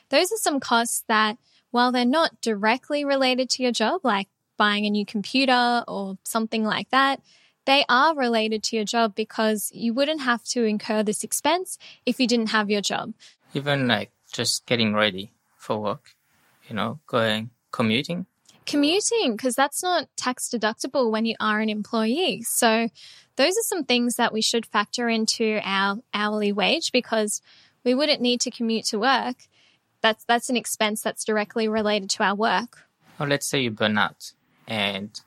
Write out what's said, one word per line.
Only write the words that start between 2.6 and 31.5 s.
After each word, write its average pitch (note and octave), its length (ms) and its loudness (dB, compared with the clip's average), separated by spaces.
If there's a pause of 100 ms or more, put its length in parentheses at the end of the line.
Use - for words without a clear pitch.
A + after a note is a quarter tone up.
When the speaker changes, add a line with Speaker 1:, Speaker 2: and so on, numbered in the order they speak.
Speaker 1:
related C4 480 2
to - 120 -2
your B3 80 2
job, A#3+ 320 0
like G3+ 240 0 (300)
buying G#3 280 2
a G#3 40 2
new G#3 160 0
computer A#3+ 840 2
or F#3+ 360 -8
something A3+ 400 -2
like G#3 280 -2
that, C4+ 300 2 (440)
they C#4 240 4
are D4 260 4
related A3 480 0
to - 120 -4
your G#3+ 100 0
job A3+ 300 0
because A3 580 -2
you A#3 200 -2
wouldn't C#4+ 280 0
have A#3+ 240 0
to A#3+ 180 0
incur G#3+ 380 0
this G#3 220 -2
expense E4+ 560 -2 (260)
if B3 140 -2
you C4 80 4
didn't A3+ 240 0
have G#3+ 180 0
your G3+ 120 2
job. - 320 -4 (420)
Speaker 2:
Even, C#3 320 0
like, G#2 240 0 (200)
just - 360 -4
getting A2+ 260 2
ready G2+ 380 0 (260)
for A2 240 -6
work, - 340 -6 (540)
you B2 60 -10
know, A2+ 320 -4
going, A2+ 420 0 (220)
commuting. C#3 560 -2 (400)
Speaker 1:
Commuting, D#4 680 0
'cause B3+ 180 -2
that's C#4 280 0
not F4 240 0 (100)
tax - 320 -4
deductible A3+ 600 -2
when A3 140 0
you A3+ 140 -2
are G#3+ 220 0
an A3 80 0
employee. A3 760 -2
So A3+ 460 0 (460)
those F4 220 2
are A#4 60 0
some F4+ 200 -4
things A#3+ 320 0
that A#3 180 0
we A3 80 -2
should A3+ 240 0
factor A3+ 420 -2
into A3 560 0
our G3 340 0 (180)
hourly G#3 360 0
wage G#3 400 0
because A3 500 -2 (420)
we B3 100 2
wouldn't C#4 280 0
need B3 200 0
to - 100 -4
commute A3+ 340 -2
to - 140 -2
work. B3 360 0 (640)
That's, A3 240 2
that's A#3+ 240 2
an B3+ 80 2
expense G#3+ 460 -2
that's G#3 200 -4
directly G#3+ 440 -2